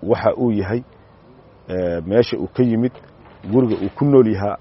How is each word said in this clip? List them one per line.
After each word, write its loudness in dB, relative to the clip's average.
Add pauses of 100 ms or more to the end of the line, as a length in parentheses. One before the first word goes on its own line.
waxa 0
uu -2
yahay, -2 (880)
ee, -4
meesha 0
uu -6
ka -2
yimid, 0 (520)
guriga 0
uu -4
ku -4
nool 6
yahaa -4